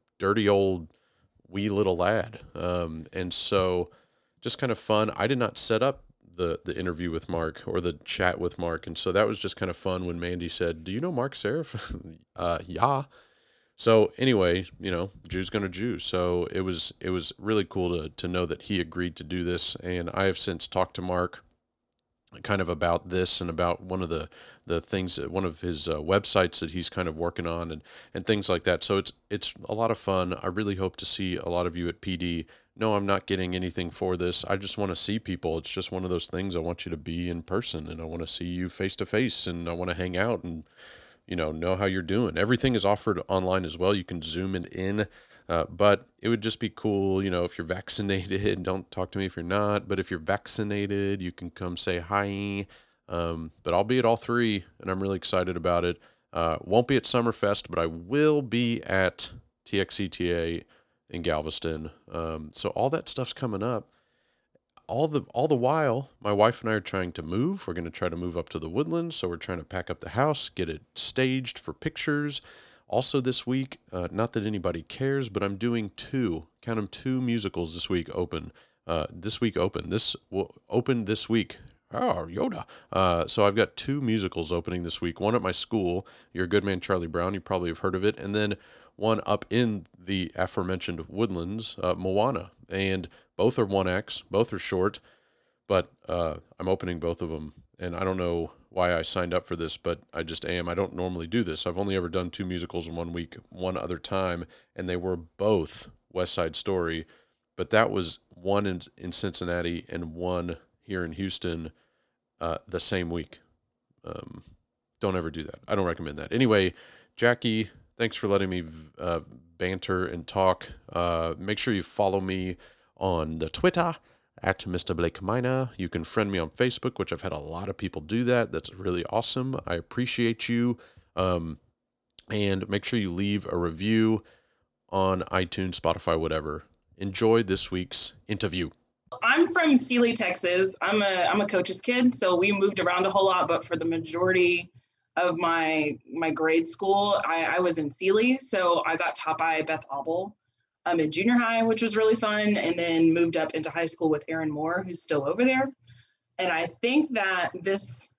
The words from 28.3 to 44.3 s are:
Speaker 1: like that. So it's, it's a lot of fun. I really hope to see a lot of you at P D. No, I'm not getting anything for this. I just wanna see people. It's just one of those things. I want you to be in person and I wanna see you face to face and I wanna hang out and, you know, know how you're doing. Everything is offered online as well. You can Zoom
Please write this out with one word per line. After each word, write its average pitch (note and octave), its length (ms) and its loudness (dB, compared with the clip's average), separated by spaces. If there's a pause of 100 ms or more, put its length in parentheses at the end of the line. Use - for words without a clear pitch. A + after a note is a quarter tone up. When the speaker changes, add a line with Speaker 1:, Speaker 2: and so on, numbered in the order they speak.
Speaker 1:
like F2+ 160 2
that. F2 180 2
So G2+ 140 2
it's, - 160 0 (180)
it's - 240 -4 (140)
a A2 60 -4
lot A2+ 160 0
of A2 80 -2
fun. F#2 440 0
I - 40 -6
really G2 280 -2
hope F#2 220 -2
to F2+ 100 -6
see F#2 300 -2
a - 120 -6
lot F2 180 0
of E2+ 100 -6
you F2 120 -2
at E2+ 120 -6
P F#2 160 -4
D. E2+ 300 -4 (300)
No, A2 180 2
I'm G2+ 120 0
not G2 200 2
getting F#2 280 0
anything F2+ 360 -4
for F#2 260 -2
this. F2 300 0
I G2 100 0
just G2 220 -6
wanna G2 180 -2
see G#2 220 0
people. E2+ 400 -4
It's D2+ 120 -6
just - 220 -6
one F#2 120 -4
of F2+ 60 -4
those F2 180 -2
things. F2+ 280 -4
I E2 40 -2
want E2+ 260 -6
you F2 40 -8
to E2 60 -4
be E2+ 320 -4
in E2+ 140 -4
person E2+ 460 -4
and D#2+ 120 -10
I E2 40 -8
wanna D#2+ 220 -8
see - 200 -4
you F2+ 240 -4
face - 260 -4
to G2+ 80 -4
face A2 420 0
and E2+ 220 -4
I E2+ 40 -2
wanna F2 220 -2
hang F2+ 220 -2
out G#2 280 0
and, E2 200 -8 (640)
you F#2 80 -6
know, D#2+ 160 0
know E2+ 240 0
how G2 120 2
you're F#2+ 160 0
doing. F#2+ 360 0
Everything A#2+ 380 4
is F#2+ 80 2
offered G2+ 420 2
online F#2 380 2
as D#2+ 120 -6
well. F2+ 180 4
You F#2 100 0
can E2+ 180 -6
Zoom F2+ 320 -2